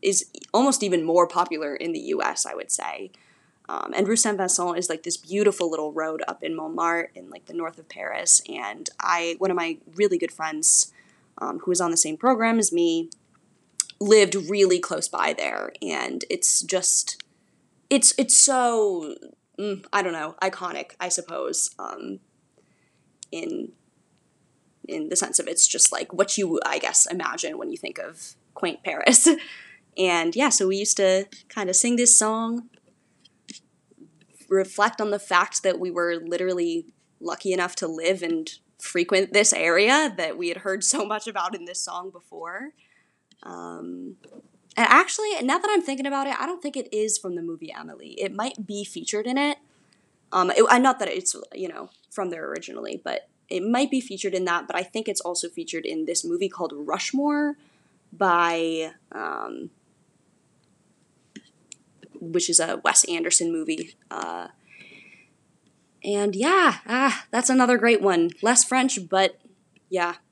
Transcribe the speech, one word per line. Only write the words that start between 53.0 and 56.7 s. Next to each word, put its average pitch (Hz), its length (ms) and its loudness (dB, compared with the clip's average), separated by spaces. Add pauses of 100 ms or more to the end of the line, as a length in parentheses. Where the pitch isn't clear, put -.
but - 260 -6 (180)
it 180 140 -4
might 247 300 0
be 262 100 0
featured 196 320 -6
in 185 120 0
that, 175 200 0
but - 100 -6
I 175 60 -2
think 214 260 -6
it's 196 140 -4
also 175 280 -4
featured 165 360 -8
in 160 200 -4
this 165 200 -4
movie 175 240 -2
called 160 260 -8